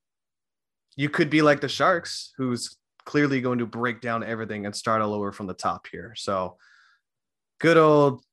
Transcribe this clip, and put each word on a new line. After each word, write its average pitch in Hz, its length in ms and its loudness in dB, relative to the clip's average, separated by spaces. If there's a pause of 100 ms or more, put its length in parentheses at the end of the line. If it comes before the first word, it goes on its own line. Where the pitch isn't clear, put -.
(960)
you 143 160 -2
could 165 180 0
be 151 140 2
like 147 180 4
the 139 80 -2
Sharks, - 680 -2
who's 123 400 -6 (280)
clearly 143 360 0
going 123 180 -2
to 120 80 -2
break 117 340 -6
down 117 220 -4
everything 107 420 -6
and 101 120 -6
start 110 260 0
all 104 100 -2
over 101 200 -4
from 98 160 -10
the 90 60 -8
top 92 360 -6
here. - 260 -16
So 92 400 -4 (1040)
good 160 200 4
old 147 440 6 (100)